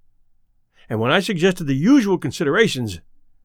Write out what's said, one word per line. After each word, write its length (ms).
And 100
when 120
I 80
suggested 460
the 100
usual 420
considerations, 840